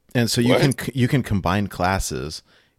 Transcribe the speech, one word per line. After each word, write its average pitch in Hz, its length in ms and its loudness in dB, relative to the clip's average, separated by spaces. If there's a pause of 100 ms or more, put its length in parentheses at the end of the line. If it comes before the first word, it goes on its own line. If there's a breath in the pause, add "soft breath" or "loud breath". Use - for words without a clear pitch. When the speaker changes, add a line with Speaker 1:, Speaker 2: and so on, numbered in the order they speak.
(140)
Speaker 1:
And 117 160 2
so 123 100 0
you 120 140 4
Speaker 2:
What? 117 80 4
Speaker 1:
can 135 160 0
c-, - 160 -8
you 123 120 2
can 131 160 2
combine 98 440 0
classes. 87 760 -4 (360)